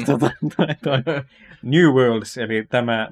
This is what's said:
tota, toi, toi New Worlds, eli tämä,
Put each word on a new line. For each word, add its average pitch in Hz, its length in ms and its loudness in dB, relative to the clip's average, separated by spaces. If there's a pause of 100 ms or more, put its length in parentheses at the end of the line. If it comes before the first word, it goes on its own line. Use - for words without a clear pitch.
tota, 143 240 0 (280)
toi, 160 100 2 (160)
toi 143 140 0 (640)
New 151 320 4
Worlds, 117 440 0
eli 110 320 -4
tämä, 117 420 -2